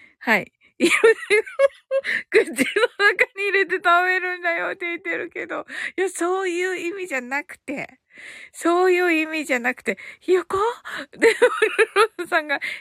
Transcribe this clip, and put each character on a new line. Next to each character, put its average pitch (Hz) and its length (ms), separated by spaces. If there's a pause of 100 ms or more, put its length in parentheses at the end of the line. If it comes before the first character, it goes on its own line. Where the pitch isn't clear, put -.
(200)
は 220 180
い。 - 140 (260)
<laughs> - 0 (1500)
口 - 180
の 302 60
中 254 140 (680)
に 403 120
入 381 40
れ 392 140
て 349 100
食 339 60 (220)
べ 370 160
る 359 180
ん 349 40
だ 339 100
よ 349 180
っ 359 60
て 359 100
言 339 120
っ - 20
て 349 180
る - 120
け - 180
ど。 311 180 (300)
い 349 60
や、 381 80
そ 359 320
う 381 60
い 359 200
う 370 100
意 339 140
味 381 160
じ 269 80
ゃ 254 40
な 254 220
く - 160
て。 - 400 (540)
そ 349 320
う 370 80
い 359 100
う 349 100
意 311 140
味 311 200
じ 262 80
ゃ 247 40
な 240 160
く - 80
て。 - 160 (220)
ひ 349 140
よ 359 100
こ？ - 120 (540)
で、 - 80
ブ - 80
ル 453 60
ー - 40 (600)
ロ 415 80 (140)
ー 349 40
ズ 330 60
さ 339 140
ん 302 40
が、 294 140 (200)